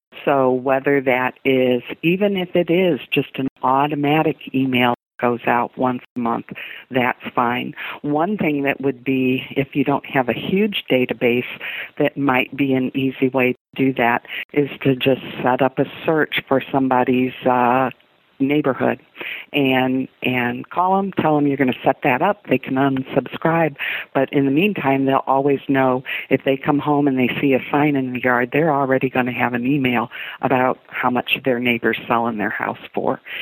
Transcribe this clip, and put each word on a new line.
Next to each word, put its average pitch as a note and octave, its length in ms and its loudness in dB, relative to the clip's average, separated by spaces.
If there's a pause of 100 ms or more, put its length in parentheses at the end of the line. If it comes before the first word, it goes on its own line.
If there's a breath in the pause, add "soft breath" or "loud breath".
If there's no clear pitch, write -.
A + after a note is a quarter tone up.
(240)
So C3+ 280 4
whether C3+ 500 2
that B2+ 320 0 (100)
is, B2+ 380 2 (200)
even F#3+ 360 0
if F3+ 180 -2
it E3+ 140 2
is E3+ 280 2 (140)
just - 260 -2
an C3 100 -2 (140)
automatic D3 920 0
email B2+ 400 2 (260)
goes A#2+ 280 0
out A#2+ 280 0
once B2+ 240 0 (140)
a B2 60 -6
month, A#2 260 -4 (460 loud breath)
that's B2 260 0 (160)
fine. B2 400 0 (280 loud breath)
One D#3 360 0
thing D3+ 240 0
that C3+ 180 -2
would C3 220 -2
be, C3 480 0
if - 240 -4
you C#3+ 80 2
don't C#3 240 -2
have B2+ 220 0
a A#2+ 40 2
huge G3+ 560 -2
database, B2 560 0 (540 loud breath)
that D3 180 -2
might C3+ 400 0
be C3+ 180 0
an C3 220 -2
easy C3 320 0
way B2+ 260 0
to - 40 -20 (160)
do C3+ 200 0
that, A#2+ 300 0 (280 loud breath)
is C#3+ 180 0 (120)
to C3+ 120 2
just B2+ 280 0 (200)
set C3 180 2
up C3+ 200 0
a C3+ 60 0 (200)
search D#3 400 0
for C3+ 240 2
somebody's, B2+ 640 2 (100)
uh, B2 460 2 (500)
neighborhood C3+ 600 0 (520 loud breath)
and, C3 540 2 (160)
and B2 480 -2
call F#3 260 2
'em, G3 140 0
tell D#3 260 2
'em D3 120 2
you're C#3 80 0
gonna C3 160 2 (100)
set - 200 0
that C3 200 2
up. G3 240 0
They C3 100 2
can - 200 -4
unsubscribe. C#3 1000 0 (400 loud breath)
But C3+ 180 0
in C#3 120 2
the C3+ 80 2
meantime, C#3 540 2
they'll C3+ 200 2
always C#3 320 2 (100)
know C3 360 2 (260 loud breath)
if B2+ 140 0
they C3+ 120 0
come C#3+ 220 0
home C#3+ 300 2
and C3 100 0
they B2 80 2 (140)
see C#3 140 2
a A#2+ 140 2
sign D3 280 2
in C3 160 -2
the B2 80 -6
yard, B2 320 0
they're D3+ 200 2
already C3 380 0
gonna B2+ 220 -2
have A#2+ 220 -2
an A#2+ 120 -2
email B2+ 460 0 (280 loud breath)
about B2+ 460 2
how - 240 -2
much B2 340 -2
their B2 140 0
neighbor's A#2 480 0
selling A#2 320 0
their G2+ 100 -2
house A2 300 -4 (160)
for. - 260 -2 (220 loud breath)